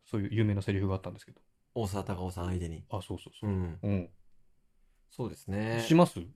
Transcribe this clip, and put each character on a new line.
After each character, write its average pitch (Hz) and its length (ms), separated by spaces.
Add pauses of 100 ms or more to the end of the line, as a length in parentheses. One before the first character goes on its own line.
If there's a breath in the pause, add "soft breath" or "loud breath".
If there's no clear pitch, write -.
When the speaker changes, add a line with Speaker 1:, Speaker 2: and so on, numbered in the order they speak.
Speaker 1:
そ 110 140
う - 20
い 98 60
う - 40
有 110 140
名 104 80
な 98 80
セ 104 100
リ 98 80
フ 98 80
が 95 80
あ 95 40
っ - 20
た 90 80
ん 82 40
で - 60
す - 60
け - 60
ど。 - 100 (340)
Speaker 2:
大 113 120
沢 95 160
た 98 120
か 90 60
お 90 100
さ 90 120
ん - 20
相 92 140
手 85 100
に。 80 200
Speaker 1:
あ、 98 120
そ 95 140
う - 40
そ - 100
う - 100
そ 107 80
う。 - 20
Speaker 2:
う 101 40
ん。 87 280
Speaker 1:
う 104 80
ん。 92 200 (1000)
Speaker 2:
そ - 160
う 101 40
で 78 60
す - 120
ね。 107 340
Speaker 1:
し 156 140
ま 170 100
す？ - 160 (140)